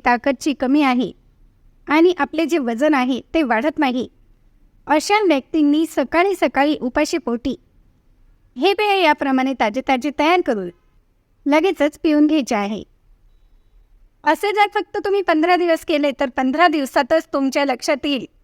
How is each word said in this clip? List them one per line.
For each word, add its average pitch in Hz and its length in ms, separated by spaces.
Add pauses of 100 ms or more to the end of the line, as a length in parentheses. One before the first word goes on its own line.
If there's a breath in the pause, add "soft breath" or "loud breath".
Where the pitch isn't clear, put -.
ताकदची 254 480
कमी 269 300
आहे 247 280 (760)
आणि 339 320
आपले 311 280
जे 330 120
वजन 254 360
आहे 254 260 (140)
ते 330 80
वाढत 247 360
नाही, 254 300 (800)
अशा 349 360
व्यक्तींनी 302 640
सकाळी 349 480
सकाळी 285 460
उपाशी 294 380
पोटी 240 360 (1000)
हे 339 160
पेय 392 300
याप्रमाणे 269 580
ताजे 220 280
ताजे 269 300
तयार 330 280
करून 202 220 (800)
लगेचच 311 560
पिऊन 302 240
घ्यायचे 294 280
आहे. 202 280 (1400)
असे 330 280
जर 403 220
फक्त 415 300
तुम्ही 403 180
पंधरा 339 340
दिवस 330 280
केले, 294 260 (100)
तर 277 80
पंधरा 269 400
दिवसातच 311 640
तुमच्या 277 320
लक्षात 277 420
येईल 277 200 (180)